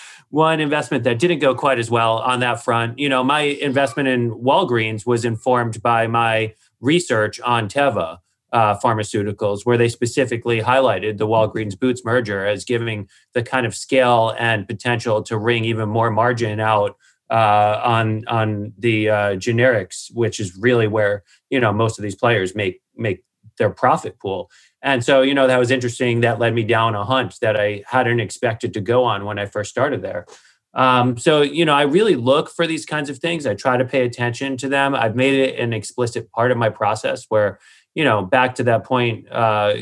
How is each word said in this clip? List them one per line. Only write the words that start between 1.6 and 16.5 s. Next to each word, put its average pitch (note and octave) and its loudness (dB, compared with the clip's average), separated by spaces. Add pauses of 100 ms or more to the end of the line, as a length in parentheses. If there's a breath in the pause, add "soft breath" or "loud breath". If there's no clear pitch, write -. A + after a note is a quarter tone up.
as A2 -4
well A2+ 2
on B2+ -2
that A#2+ -2
front, A#2 -2
you C#3+ -2
know, B2+ 2
my C#3+ 0
investment C#3 -2
in A#2+ 0
Walgreens A#2 0
was A#2+ 0
informed A#2 -2
by A2+ 2
my A2+ 0 (260 soft breath)
research A#2+ 0
on A#2 0
Teva, G2+ -2 (340)
uh, G#2+ 2
Pharmaceuticals, G#2 -2
where A#2+ 2
they A#2 4
specifically A#2 -2
highlighted G#2+ 2
the G#2+ 0
Walgreens G#2+ 0
Boots B2+ -2
merger G#2+ -2
as G#2 -4
giving A2+ -4 (260 soft breath)
the A#2+ 0
kind B2 -2
of A2+ -6
scale A#2+ 2
and A2+ 0
potential A#2 -2
to A2+ -4
wring A2 0
even A2 -2
more A2+ 0
margin A2 0